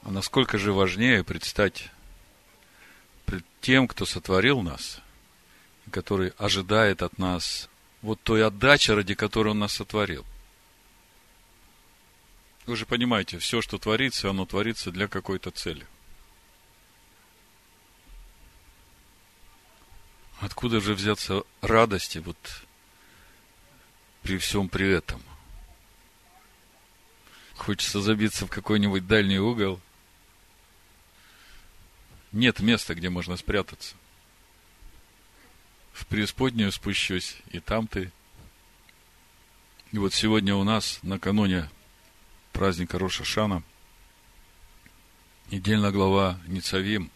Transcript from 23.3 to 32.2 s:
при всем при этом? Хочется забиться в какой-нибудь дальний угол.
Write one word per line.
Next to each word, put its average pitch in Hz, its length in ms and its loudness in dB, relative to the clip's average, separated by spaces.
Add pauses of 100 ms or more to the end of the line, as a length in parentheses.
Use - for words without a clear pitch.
при 95 160 -2
всем 98 320 -2
при 95 200 2
этом? 78 320 0 (2250)
Хочется - 440 -2
забиться 104 460 0
в - 40 -8
какой-нибудь 101 560 2
дальний 98 320 4
угол. 101 400 0 (2500)